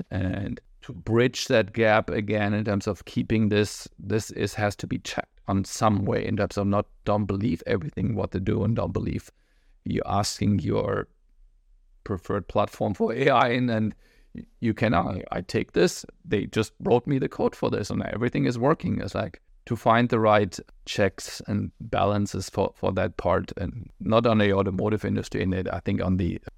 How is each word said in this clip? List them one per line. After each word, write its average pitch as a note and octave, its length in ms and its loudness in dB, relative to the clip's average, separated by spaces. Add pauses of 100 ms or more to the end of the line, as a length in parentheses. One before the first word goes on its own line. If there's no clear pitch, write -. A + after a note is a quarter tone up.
(100)
And F#2+ 500 -4 (220)
to - 100 -14
bridge A#2 560 2
that A2 240 4
gap A2 380 4
again G#2 420 0
in G#2+ 120 0
terms G2+ 220 0
of G2+ 200 -4
keeping A2 420 0
this, G#2 400 0 (100)
this G2+ 320 -4
is, - 240 -4
has G#2 220 -2
to - 100 -10
be - 120 -4
checked - 500 -10
on F#2+ 160 0
some G#2 400 0
way G#2 220 0
in G#2+ 100 -2
terms G2+ 220 -2
of G2 80 0
not, G2+ 200 0 (180)
don't G#2 220 0
believe G2+ 400 -2
everything - 480 -2
what G2+ 180 -4
they - 80 -2
do G#2+ 220 0
and A2 140 0
don't G2 160 -2
believe - 380 -4 (540)
you're F#2 220 -2
asking G2+ 520 0
your G#2 500 -2 (960)
preferred G2 420 -4
platform G#2+ 480 0
for A3+ 180 0
A C3 180 0
I B2 180 6
and B2 200 2
then A2 260 0 (400)
y-, - 100 -14 (160)
you A2+ 140 0
can, A#2 200 2
"I, - 280 0 (100)
I A2 80 -4
take - 320 -4
this, - 320 2 (200)
they G#2 220 0
just - 340 -2
wrote A#2+ 260 2
me C#3+ 120 0
the C#3+ 100 -2
code - 280 -2
for - 140 -2
this G#2+ 200 -4
and G2+ 140 -2
everything B2+ 400 -2
is B2 140 0
working." A2+ 420 0
It's G2+ 140 -8
like - 260 -6 (260)
to B2 80 -4
find A#2 340 4
the A#2 120 2
right G#2 360 4 (280)
checks - 640 -2
and G2+ 320 -2
balances G2+ 680 0
for, - 280 -2
for F#2+ 160 -2
that F#2 240 -2
part, F#2 400 0
and F#2+ 420 -8
not A2+ 260 2
on A2+ 140 4
the G#2 140 4
automotive G2 520 0
industry, G#2 380 -2
and G2 100 0
it, F#2 200 -2
I F2+ 80 -6
think G2+ 200 -2
on F#2 180 2
the F#2 220 -2 (180)